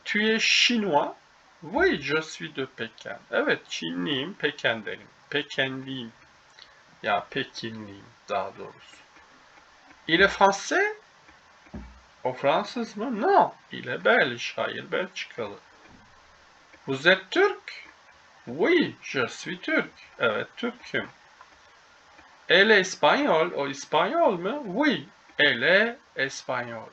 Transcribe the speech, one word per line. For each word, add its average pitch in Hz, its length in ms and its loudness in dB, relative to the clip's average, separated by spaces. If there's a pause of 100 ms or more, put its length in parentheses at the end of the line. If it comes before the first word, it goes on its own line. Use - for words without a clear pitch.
Tu - 140 -2
es 220 240 2
chinois? 202 720 2 (480)
Oui, 220 400 0
je 147 200 0
suis 156 340 -12
de 135 100 -4
Pekin. - 500 -12 (140)
Evet, - 400 0
Çinliyim, 165 640 -6
Pekin'denim. 113 720 -4 (220)
Pekinliyim. 135 840 -6 (880)
Ya, 104 280 0
Pekinliyim 107 760 -8 (220)
daha 98 300 -4
doğrusu. - 380 -18 (1120)
Il 170 120 4
est 196 200 4
français? 330 540 4 (1300)
O 127 80 -4
Fransız 208 640 -2
mı? 220 260 -4
Non. 370 320 4 (180)
Il 127 160 -12
est 165 160 -8
belge. 131 400 2 (120)
Hayır, 113 360 -6
Belçikalı. 120 680 -6 (1300)
Vous 139 200 -4
êtes 190 240 6
turc? - 420 0 (760)
Oui, 240 560 2
je 127 240 -2
suis - 340 -10
turc. 311 300 -2 (280)
Evet, 113 380 -2
Türk'üm. - 520 -6 (1400)
Elle 196 260 6
est 196 60 6
espagnole. 196 720 2
O 139 140 -4
İspanyol 190 680 0
mu? 233 280 -6
Oui, 202 420 0 (300)
elle 135 280 2
est 220 320 2 (180)
espagnole. 120 760 -6